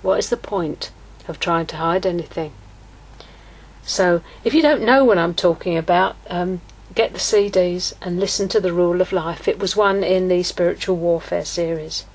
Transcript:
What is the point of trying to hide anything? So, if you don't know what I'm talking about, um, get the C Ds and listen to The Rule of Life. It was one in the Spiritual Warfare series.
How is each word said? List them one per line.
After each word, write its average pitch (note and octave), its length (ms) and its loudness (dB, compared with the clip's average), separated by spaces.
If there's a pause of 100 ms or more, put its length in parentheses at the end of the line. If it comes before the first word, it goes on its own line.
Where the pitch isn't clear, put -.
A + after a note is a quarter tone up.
What F#3 160 2
is - 120 -4
the A#3+ 80 -2
point E3+ 520 -6 (380)
of D#3+ 100 -10
trying E3 280 0
to D#3+ 100 -12
hide E3+ 300 0
anything? E3 460 -4 (1300)
So, F3 400 0 (220)
if A#3 100 0
you D#4 80 6
don't D4 200 4
know C4 220 4
what G#3+ 140 6
I'm E3+ 160 0
talking E3+ 420 0
about, E3+ 400 0 (140)
um, F3+ 320 -4 (320)
get - 180 0
the F#3+ 60 -12
C G3+ 320 2
Ds F3+ 500 0
and F3 180 -4
listen G3 300 -2
to G#3+ 120 0
The F3+ 120 0
Rule F3 300 2
of F3+ 100 -2
Life. E3 340 -4
It - 120 0
was G3 180 -2
one G3 260 4
in F#3 260 2
the F3+ 140 2
Spiritual F3+ 540 -2
Warfare E3+ 480 -2
series. E3 720 -6